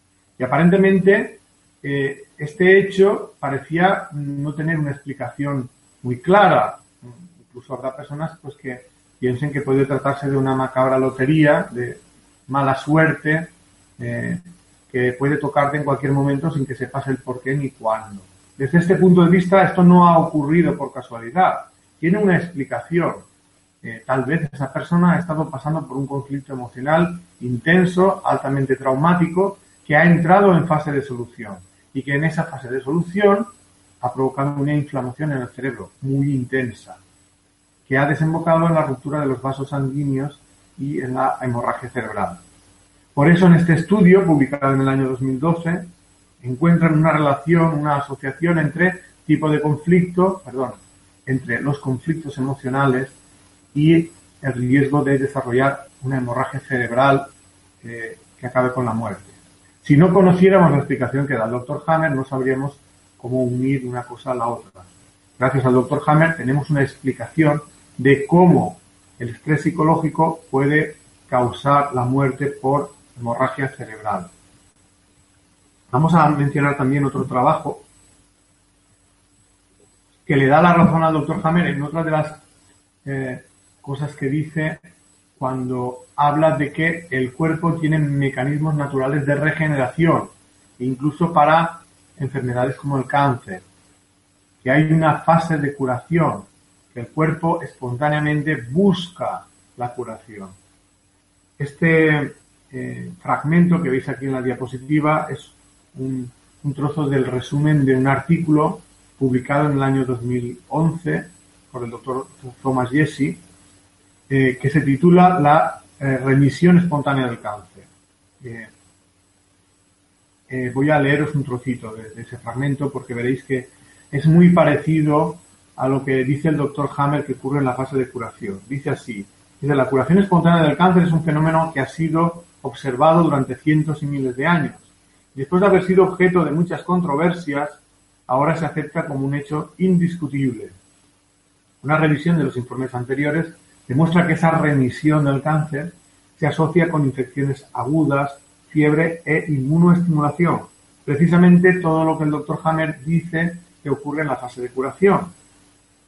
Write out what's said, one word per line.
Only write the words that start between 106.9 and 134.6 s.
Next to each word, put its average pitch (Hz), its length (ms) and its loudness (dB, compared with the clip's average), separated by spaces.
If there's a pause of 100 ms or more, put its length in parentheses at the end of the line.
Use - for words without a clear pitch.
del 135 180 0
resumen 143 600 0
de 131 100 4
un 127 120 2
artículo 151 760 0 (360)
publicado 135 500 0
en 139 100 0
el 135 60 0
año 135 220 0
dos 123 160 -4
mil 123 460 -6
once 151 580 -2 (460)
por 123 120 -12
el 117 60 -8
doctor 127 380 -10 (340)
Thomas 131 280 0
Jesse, 151 480 0 (920)
eh, 131 320 2
que 135 80 -2
se 147 120 2
titula 175 580 6
La, 147 420 2 (180)
eh, 135 180 -2
remisión 139 600 4
espontánea 139 480 0
del 113 140 -8
cáncer. 101 460 -14 (580)
Eh, 113 240 -14 (1800)
eh, 127 240 -6
voy 139 180 0
a 147 80 4
leeros 143 340 0
un 139 100 -2
trocito 120 500 -8
de, 110 180 -18
de 113 100 -18
ese 120 160 -16
fragmento 135 540 -4
porque 127 240 -10
veréis 123 280 -4
que 127 260 -6 (420)
es 143 160 -2
muy 175 220 8
parecido 156 880 2 (400)
a 131 100 -2
lo 135 180 -2
que 131 180 0
dice 139 260 -2
el 151 80 0
doctor 139 380 -4
Hammer 143 300 0
que 131 80 -6
ocurre 135 260 -4
en 135 60 0
la 127 80 0
fase 135 240 -6
de 123 120 -2
curación. 110 500 -10 (100)
Dice 139 220 -6
así, 107 340 -10 (340)
dice, 143 140 -2
"La - 160 0
curación 139 300 2
espontánea 170 440 4
del - 140 2
cáncer 180 260 4
es 165 80 2
un 156 120 0
fenómeno 160 500 0
que 135 60 -4
ha 131 80 -2
sido 165 560 -2 (180)
observado 143 600 2
durante 131 320 0
cientos 151 480 0
y - 20 -4
miles 135 300 -4
de 135 100 -4
años. 156 300 0 (580)